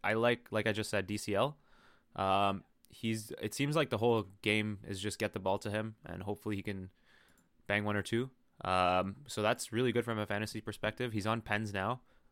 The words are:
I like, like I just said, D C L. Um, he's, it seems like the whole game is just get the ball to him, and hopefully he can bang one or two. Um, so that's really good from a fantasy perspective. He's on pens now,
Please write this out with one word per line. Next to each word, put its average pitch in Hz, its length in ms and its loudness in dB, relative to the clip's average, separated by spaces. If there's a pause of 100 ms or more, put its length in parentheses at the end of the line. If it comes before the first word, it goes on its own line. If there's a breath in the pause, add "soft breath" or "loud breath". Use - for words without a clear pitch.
I 104 80 4
like, 117 400 2
like 107 160 2
I 110 40 2
just 107 180 -2
said, 98 180 0
D 104 80 -2
C 104 180 -2
L. 131 220 2 (580 soft breath)
Um, 98 480 2 (260)
he's, 110 520 -4
it 107 140 -4
seems 143 200 0
like 156 160 2
the 110 80 0
whole 113 280 4 (160)
game 107 440 0
is 95 140 -6
just 101 180 -4
get 107 140 -2
the 101 80 -4
ball 95 180 2
to 104 120 -6
him, 110 240 -4 (100)
and 90 180 -10
hopefully 101 340 -4
he 95 60 -6
can 95 280 -8 (760 soft breath)
bang 104 180 2
one 104 120 0
or 101 60 0
two. 120 260 0 (360)
Um, 92 520 4 (100)
so - 160 -6
that's 110 300 0
really 120 200 2
good 113 120 2
from 113 140 -2
a 104 80 -2
fantasy 107 340 -4
perspective. 107 540 -4
He's 104 120 0
on 113 140 0
pens 104 320 -2
now, 104 280 -2 (320)